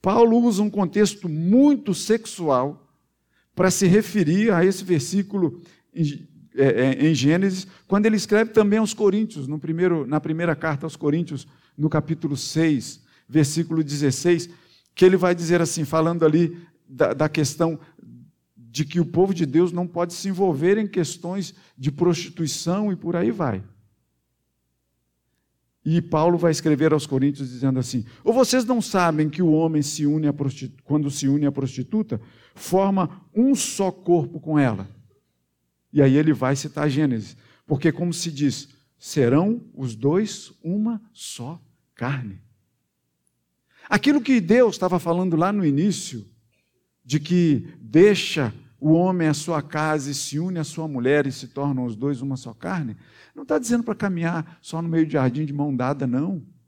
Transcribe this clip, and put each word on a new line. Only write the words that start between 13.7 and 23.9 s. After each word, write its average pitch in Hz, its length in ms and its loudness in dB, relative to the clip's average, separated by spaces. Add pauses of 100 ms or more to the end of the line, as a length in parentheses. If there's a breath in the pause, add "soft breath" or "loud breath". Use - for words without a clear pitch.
dezesseis, 147 680 0 (440 soft breath)
que 185 100 6
ele 185 120 8
vai 180 180 2
dizer 170 280 0
assim, 160 220 -2
falando 165 400 0
ali 160 340 2 (280 loud breath)
da, 127 280 0
da 151 140 0
questão 160 520 -2 (760 soft breath)
de 120 280 -6
que 170 160 -2
o 160 60 0
povo 190 260 2
de 170 140 -2
Deus 165 260 2
não 175 140 -4
pode 175 260 -4
se 185 160 -8
envolver 185 480 2
em 220 100 -2
questões 180 680 -6 (240 soft breath)
de 131 120 -2
prostituição 175 1000 -2
e 175 40 -4
por 175 200 -4
aí 196 140 0
vai. 131 340 -4 (2250)